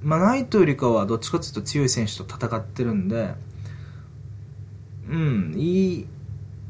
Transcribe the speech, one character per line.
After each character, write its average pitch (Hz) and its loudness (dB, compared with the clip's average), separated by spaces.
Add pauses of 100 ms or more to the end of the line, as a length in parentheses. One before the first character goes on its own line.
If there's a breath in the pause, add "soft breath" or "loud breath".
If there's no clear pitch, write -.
ま 151 4
あ、 - 4
ナ 214 6
イ 262 0
ト 214 2
よ 180 10
り 139 4
か 127 4
は 107 6
ど 113 2
っ 110 -6
ち - -6
か 175 2
っ - 0
て 147 -6
い - -8
う - -
と 104 -4
強 143 0
い 127 4
選 117 2
手 - -6
と 104 -8
戦 113 -4
っ 110 -2
て 127 -4
る 113 2
ん 95 0
で、 110 0 (1800 loud breath)
う 147 -4
ん、 110 2
い 180 2
い、 98 -10 (640)